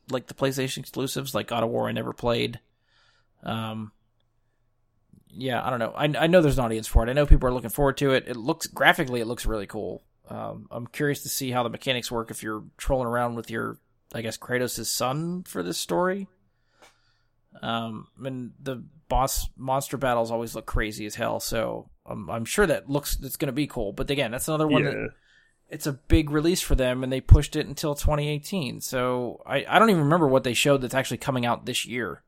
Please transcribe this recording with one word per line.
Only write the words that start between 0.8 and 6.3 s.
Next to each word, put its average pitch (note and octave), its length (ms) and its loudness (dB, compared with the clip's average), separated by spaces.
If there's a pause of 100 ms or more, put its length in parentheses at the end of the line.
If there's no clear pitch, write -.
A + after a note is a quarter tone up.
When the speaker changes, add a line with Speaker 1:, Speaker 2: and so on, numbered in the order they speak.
Speaker 1:
like G#2 140 -2
God A#2 160 0
of A2+ 60 0
War A#2 180 0
I A2+ 60 -2
never A#2 200 -4
played. A#2+ 460 -2 (840)
Um, A2 480 -6 (1400)
yeah, B2 360 -4
I - 40 -2
don't B2+ 100 -2
know. A2+ 160 -2
I, - 100 -2
I D3+ 220 2
know F3 140 8